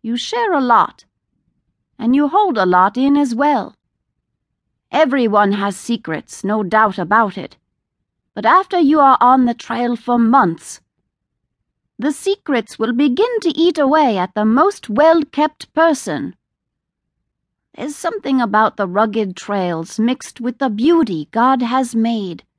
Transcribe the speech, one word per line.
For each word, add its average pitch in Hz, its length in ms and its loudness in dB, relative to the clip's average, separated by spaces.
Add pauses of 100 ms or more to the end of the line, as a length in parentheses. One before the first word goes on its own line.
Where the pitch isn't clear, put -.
You 226 160 -6
share 440 380 -4
a 285 80 0
lot, 233 420 0 (920)
and 233 160 -2
you 294 140 2
hold 349 300 0
a 190 80 2
lot 185 320 2
in 277 180 2
as 269 180 0
well. 269 400 -2 (1160)
Everyone 233 600 2
has 202 260 -4
secrets, - 680 -8
no 214 180 -2
doubt 208 360 0
about 196 400 0
it. - 180 -16 (800)
But 220 100 -10
after 359 340 2
you 302 220 4
are 269 180 6
on 254 280 4
the 240 80 0
trail 240 420 -6
for 240 220 -2
months, 226 640 0 (1160)
the 277 140 -2
secrets 269 680 -4
will 226 140 -2
begin 302 480 0
to 349 80 -2 (100)
eat 330 200 2
away 294 400 2
at 185 160 -4
the 214 100 -2
most 269 460 0
well-kept 302 840 0
person. 202 640 -2 (1400)
There's 294 220 -10
something 277 440 -4
about 214 360 0
the 202 100 -4
rugged 202 480 -2
trails 175 640 -6
mixed 233 420 -4
with 247 180 -6
the 269 100 -2
beauty 220 640 0
God 247 320 0
has 240 340 -2
made 220 480 -2 (140)